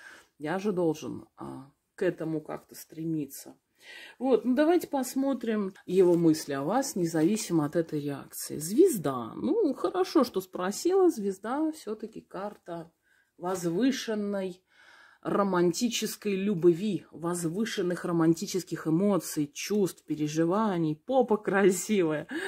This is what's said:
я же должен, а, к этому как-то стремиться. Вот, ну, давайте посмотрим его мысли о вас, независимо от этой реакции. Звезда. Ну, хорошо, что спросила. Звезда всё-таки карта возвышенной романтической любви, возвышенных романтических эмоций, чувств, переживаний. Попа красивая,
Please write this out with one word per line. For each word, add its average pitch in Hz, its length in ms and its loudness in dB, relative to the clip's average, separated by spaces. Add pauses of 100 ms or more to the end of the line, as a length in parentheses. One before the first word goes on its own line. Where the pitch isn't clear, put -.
(380)
я 151 200 -4
же 202 140 -2
должен, 151 540 -2 (120)
а, 135 320 -14 (240)
к - 80 -8
этому 165 380 -2
как-то 151 340 -12
стремиться. 156 800 -8 (640)
Вот, 254 260 0
ну, 254 100 0
давайте 311 320 4
посмотрим 254 840 -2 (140)
его 180 280 6
мысли 160 380 2
о 139 100 -4
вас, 233 340 -2
независимо 165 680 0
от 147 120 -2
этой 160 240 -2
реакции. 143 580 -8
Звезда. 160 760 2
Ну, 311 400 0
хорошо, 359 500 0
что - 160 -4
спросила. 339 680 0
Звезда 240 640 -4
всё-таки 214 480 -10
карта 170 680 -12 (480)
возвышенной 190 1200 -2 (600)
романтической 202 1120 0
любви, 185 760 2
возвышенных 175 960 -4
романтических 170 800 0
эмоций, 160 680 0
чувств, 196 520 -2
переживаний. 165 920 0
Попа 247 400 2
красивая, 185 880 2 (220)